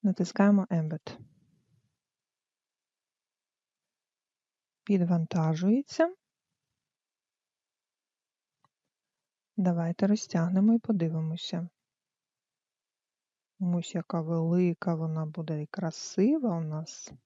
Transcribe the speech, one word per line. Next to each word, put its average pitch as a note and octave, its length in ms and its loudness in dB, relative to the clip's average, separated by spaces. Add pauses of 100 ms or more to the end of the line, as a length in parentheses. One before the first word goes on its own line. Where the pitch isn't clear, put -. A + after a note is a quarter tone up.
Натискаємо G3 640 2
Embed. D#3+ 480 -4 (3750)
Підвантажується. F3+ 1300 0 (3500)
Давайте F3 460 2
розтягнемо F#3+ 680 2
і A#3 60 4
подивимося. E3 920 -2 (1900)
Ось F3 360 -2
яка E3 260 -4
велика E3+ 760 0
вона D#3+ 300 -4
буде D#3 360 -6
і D3+ 60 -8
красива G#3 880 0
у E3 40 -2
нас. D#3 500 -8 (140)